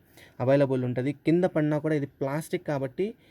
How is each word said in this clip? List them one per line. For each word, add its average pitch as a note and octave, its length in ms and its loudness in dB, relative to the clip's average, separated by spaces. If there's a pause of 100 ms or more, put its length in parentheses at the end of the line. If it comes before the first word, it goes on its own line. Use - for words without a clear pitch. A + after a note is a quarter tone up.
(400)
అవైలబుల్ C3 440 4
ఉంటది. B2+ 300 -2
కింద E3+ 300 2
పడినా D3+ 340 0
కూడా D#3 180 -2
ఇది C#3 100 -2
ప్లాస్టిక్ D3+ 600 -6
కాబట్టి D3 460 -4 (180)